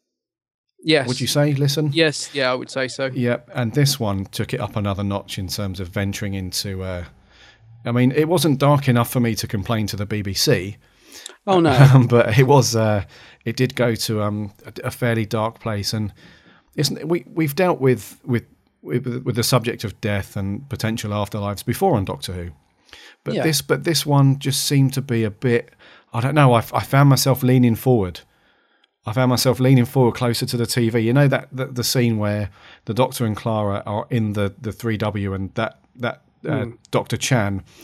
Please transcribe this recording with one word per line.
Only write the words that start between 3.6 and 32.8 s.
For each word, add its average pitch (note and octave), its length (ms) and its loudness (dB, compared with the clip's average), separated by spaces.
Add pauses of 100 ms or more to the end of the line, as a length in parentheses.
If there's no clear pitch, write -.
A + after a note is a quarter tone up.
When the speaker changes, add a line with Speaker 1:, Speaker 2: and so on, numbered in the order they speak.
Speaker 2:
this C#3 240 2
one G2 280 -2
took - 280 -8
it - 60 -4
up - 160 -6
another G2+ 260 -2
notch G2 360 -6
in F#2 100 -8
terms F#2+ 320 -8
of F2 80 -8
venturing G2 460 -4
into, F#2 480 -8
uh, F2+ 220 -8 (800)
I A#2 80 -4
mean, B2+ 200 4
it D3+ 160 2
wasn't D#3 300 2
dark C#3+ 300 2
enough A#2+ 220 2
for B2+ 100 0
me A#2 160 0
to - 100 -6
complain G#2+ 420 -2
to - 80 -8
the G2+ 100 -4
B G#2 160 -4
B G2 120 -6
C. G#2 420 0 (720)
Speaker 1:
Oh, F#3+ 140 4
no. D#3+ 100 4
Speaker 2:
<laughs> C3+ 240 8
Um, B2+ 120 8
but A2 320 4
it C3+ 80 8
was, A#2+ 300 4
uh, G#2+ 280 0 (400)
it A#2 120 -6
did B2+ 180 0
go A#2+ 200 0
to, G#2+ 280 -2
um, G#2 300 -4 (120)
a, - 220 -12
a A#2+ 40 -6
fairly A2+ 360 -2
dark A2 340 -4
place, G#2 320 -6
and G#2+ 200 -4 (640)
isn't, D3+ 320 -4
we, F3 180 -2
we've D#3 280 -4
dealt F3 260 0
with, B2+ 440 0
with, A#2+ 200 -2 (380)
with, C#3 240 -4 (180)
with A#2 120 -4
the A#2 60 0
subject A#2+ 420 0
of G2+ 160 -8
death G2+ 360 -4
and G2+ 320 -6
potential A2 440 -4
afterlives G2+ 520 -6
before D#3+ 320 0
on G2 80 0
Doctor - 280 -8
Who. F2 180 -8 (720)
But - 100 -4
Speaker 1:
Yeah. D3+ 80 -2
Speaker 2:
this, D#3 200 0
but C#3+ 220 -2
this D#3+ 220 0
one C#3 320 4
just C3+ 260 -4
seemed C3+ 300 2
to B2 80 -4
be A2+ 220 -2
a G#2 60 -2
bit, A#2 400 0 (420)
I A#2+ 80 -4
don't C#3 160 -2
know, C3+ 160 8
I, A#2 60 6 (140)
I A#2+ 120 -2
found C#3 240 4
myself C3+ 340 2
leaning B2 320 4
forward. G2+ 460 0 (880)
I G#2+ 40 -6
found B2+ 180 2
myself B2 300 2
leaning B2+ 240 6
forward B2 320 2
closer A#2+ 300 -2
to B2+ 100 -4
the A#2 100 -2
T A#2 240 0
V. A#2 80 0
You A2+ 140 2
know C#3+ 160 6
that, B2+ 240 -2
that C3 240 -8
the A#2+ 80 -4
scene A#2 340 0
where G#2 320 -2 (360)